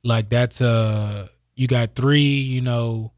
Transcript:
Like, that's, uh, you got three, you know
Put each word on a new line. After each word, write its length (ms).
Like, 260
that's, 320
uh, 680
you 140
got 260
three, 460
you 220
know 560